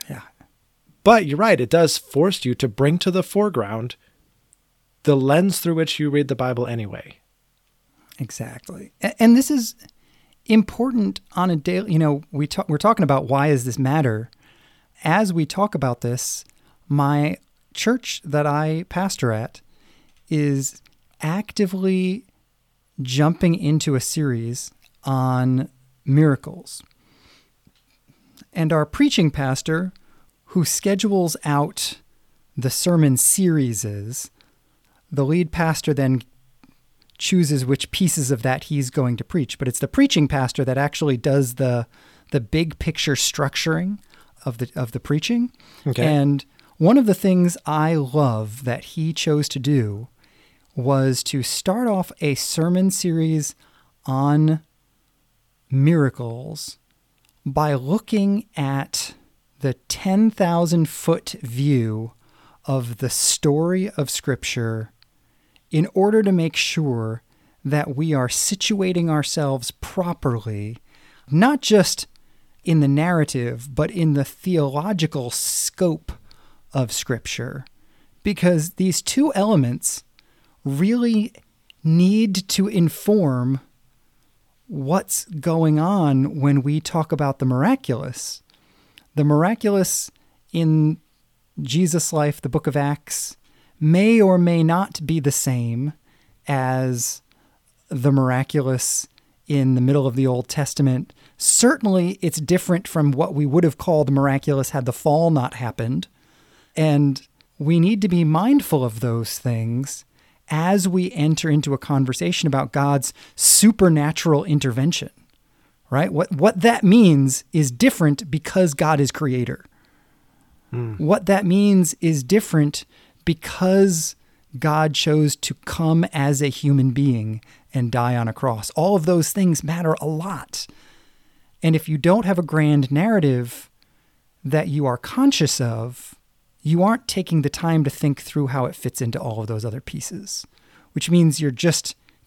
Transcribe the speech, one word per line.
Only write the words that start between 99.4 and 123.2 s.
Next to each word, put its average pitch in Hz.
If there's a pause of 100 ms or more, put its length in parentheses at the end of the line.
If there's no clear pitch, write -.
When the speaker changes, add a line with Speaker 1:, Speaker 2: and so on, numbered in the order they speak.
Speaker 1:
in 135
the 123
middle 135
of 120
the 135
Old 127
Testament. 135 (240)
Certainly, 196
it's 165
different 175
from 147
what 147
we 147
would 160
have -
called 151
miraculous 139
had 131
the 123
fall 160
not 131
happened. 123 (720)
And 147 (380)
we 160
need 202
to 214
be 175
mindful 165
of 110
those 117
things 117 (440)
as 180
we 185
enter 156
into 147
a 131
conversation 143
about 135
God's 143 (220)
supernatural 160
intervention, 139 (800)
right? 151
What, 165
what 180
that 233
means 170
is 147
different 151
because 160
God 156
is 139
creator. 127 (1040)
Speaker 2:
Hmm. 117
Speaker 1:
What 175
that 196
means 190
is 160
different 151 (400)